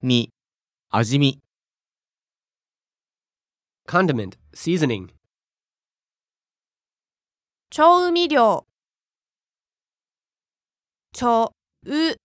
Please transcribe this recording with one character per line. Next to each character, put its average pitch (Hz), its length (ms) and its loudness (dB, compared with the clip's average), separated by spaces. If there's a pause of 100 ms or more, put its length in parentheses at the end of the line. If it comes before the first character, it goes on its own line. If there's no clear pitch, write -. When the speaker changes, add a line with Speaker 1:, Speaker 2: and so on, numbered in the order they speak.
Speaker 1:
見。 123 300 0 (580)
味 117 300 0
見。 139 200 0 (2500)
Speaker 2:
Condiment. 139 500 -2 (160)
Seasoning. 131 560 -4 (2500)
Speaker 3:
調 349 420 4
味 349 160 0
料。 233 380 2 (2500)
調 233 420 -2 (720)